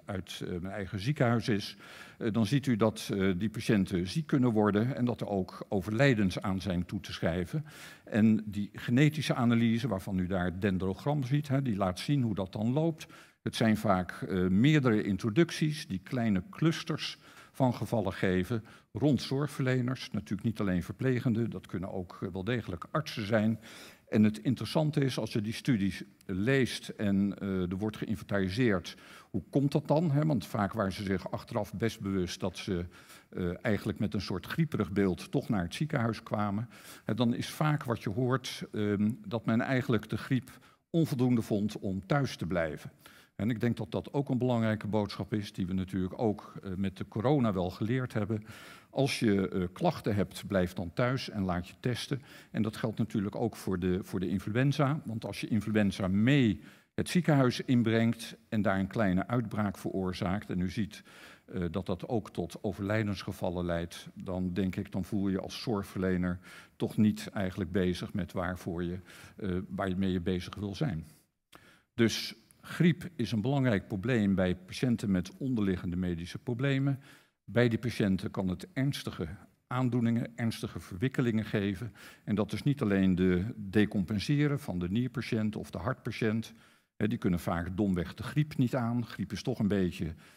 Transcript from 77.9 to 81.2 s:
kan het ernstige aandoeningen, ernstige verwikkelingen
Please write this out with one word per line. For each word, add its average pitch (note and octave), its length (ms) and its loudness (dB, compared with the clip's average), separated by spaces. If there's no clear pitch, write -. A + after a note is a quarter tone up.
kan G2 180 -2
het F2 240 -4
ernstige C3 560 -2
aandoeningen, A#2+ 680 0
ernstige A2+ 440 -4
verwikkelingen A2 640 0